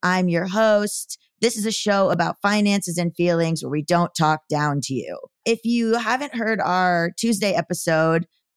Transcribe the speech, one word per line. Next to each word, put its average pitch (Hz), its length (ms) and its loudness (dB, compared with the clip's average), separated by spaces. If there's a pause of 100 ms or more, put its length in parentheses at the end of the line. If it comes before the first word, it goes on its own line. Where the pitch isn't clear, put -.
I'm 185 260 2
your 170 200 0
host. 208 680 0 (240)
This 240 160 0
is 208 100 -2
a 226 40 -2
show 196 400 0
about 165 320 -2
finances 202 560 0
and 170 160 -2
feelings 165 480 0
where 127 80 -8
we 147 140 -2
don't 170 280 2
talk 156 280 2 (100)
down 147 320 0
to - 100 -8
you. 87 280 -6 (240)
If 226 180 0
you 233 360 0
haven't 247 360 -4
heard 220 240 -2
our 175 580 0
Tuesday 214 360 0
episode, 165 760 0 (300)